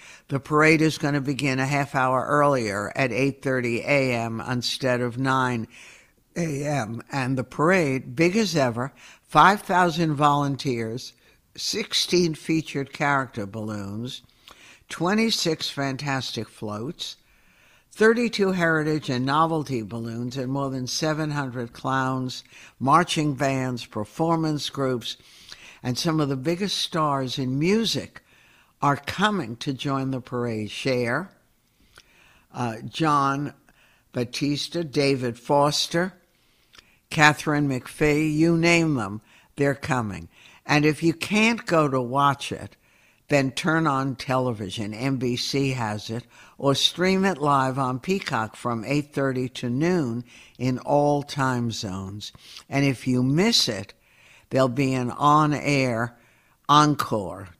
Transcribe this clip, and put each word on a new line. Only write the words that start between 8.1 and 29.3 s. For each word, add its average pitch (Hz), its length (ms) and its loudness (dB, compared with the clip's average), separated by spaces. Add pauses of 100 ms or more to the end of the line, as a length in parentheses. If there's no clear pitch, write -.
big 175 200 4
as 190 200 2
ever, 127 360 0 (300)
five 180 400 6
thousand 175 520 2
volunteers, 139 1000 0 (440)
sixteen 180 800 0
featured 147 580 -4
character 135 540 -2
balloons, 107 760 -8 (680)
twenty-six 190 840 0
fantastic 135 800 -6
floats, 113 680 -10 (720)
thirty-two 220 640 4
heritage 156 560 0
and 127 160 0
novelty 147 560 0
balloons, 117 560 -8
and 131 160 -4
more 139 160 -2
than 131 180 -6
seven 156 440 -2
hundred 131 420 -6
clowns, 131 720 -2 (340)
marching 151 560 2
bands, 131 520 -2
performance 156 840 -2
groups, 131 480 -4 (640)
and 123 160 -4
some 160 220 0
of 147 100 2
the 139 80 -2
biggest 175 400 -4
stars 139 640 -2
in 131 180 -2
music 165 680 0 (600)
are 143 140 2
coming 185 580 -2